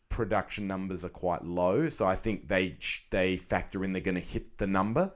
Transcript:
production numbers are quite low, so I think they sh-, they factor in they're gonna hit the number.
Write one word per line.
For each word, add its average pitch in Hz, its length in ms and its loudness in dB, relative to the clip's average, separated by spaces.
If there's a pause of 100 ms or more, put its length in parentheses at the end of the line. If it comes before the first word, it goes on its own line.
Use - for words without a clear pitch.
(100)
production 101 560 0
numbers 95 380 -4
are 87 60 -6
quite 87 340 -2
low, 90 440 2
so 113 180 -2
I 95 100 4
think - 320 -4
they 95 300 0
sh-, - 320 -4
they 95 260 4
factor 95 460 -2
in 95 100 0
they're 92 100 -2
gonna 90 180 0
hit - 380 -8
the 104 80 0
number. 110 500 2